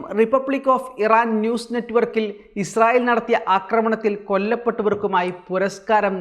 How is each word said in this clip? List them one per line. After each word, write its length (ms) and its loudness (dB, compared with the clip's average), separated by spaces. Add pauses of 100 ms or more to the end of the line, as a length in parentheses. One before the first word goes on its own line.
(180)
റിപ്പബ്ലിക് 560 0
ഓഫ് 160 -4 (140)
ഇറാൻ 240 4 (160)
ന്യൂസ് 300 -4
നെറ്റ്വർക്കിൽ 520 0 (380)
ഇസ്രായേൽ 440 4
നടത്തിയ 280 2 (200)
ആക്രമണത്തിൽ 560 0 (160)
കൊല്ലപ്പെട്ടവർക്കുമായി 1040 0 (160)
പുരസ്കാരം 720 0